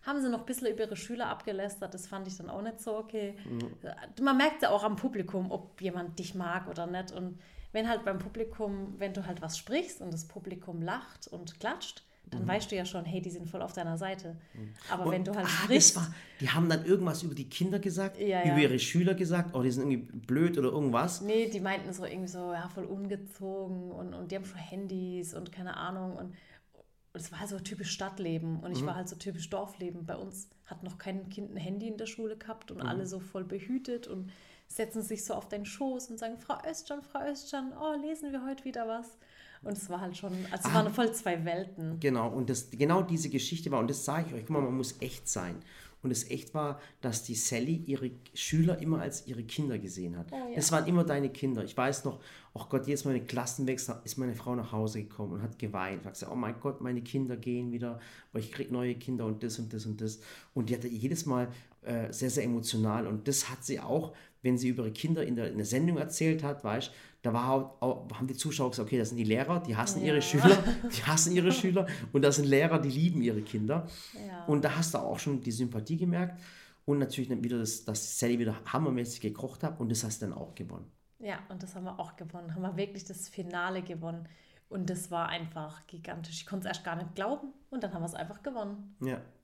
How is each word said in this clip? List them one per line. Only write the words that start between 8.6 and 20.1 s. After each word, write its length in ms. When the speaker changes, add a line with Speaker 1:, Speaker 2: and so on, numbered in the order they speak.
Speaker 1:
wenn 160
du 140
halt 160
was 120
sprichst 460
und 100
das 160
Publikum 540
lacht 460
und 320
klatscht, 440
dann 140
Speaker 2:
Mhm. 40
Speaker 1:
weißt 240
du 40
ja 100
schon, 200
hey, 160
die 80
sind 200
voll 120
auf 100
deiner 260
Seite. 380
Speaker 2:
Mhm. 200
Speaker 1:
Aber 160
Speaker 2:
Und, 60
Speaker 1:
wenn 120
du 100
halt 120
Speaker 2:
ah, 40
das 140
Speaker 1:
sprichst 320
Speaker 2:
war, 180
die 80
haben 180
dann 180
irgendwas 380
über 120
die 120
Kinder 320
gesagt, 400
Speaker 1:
Ja, 240
Speaker 2:
über 140
Speaker 1:
ja. 60
Speaker 2:
ihre 160
Schüler 340
gesagt, 400
oh, 80
die 100
sind 180
irgendwie 280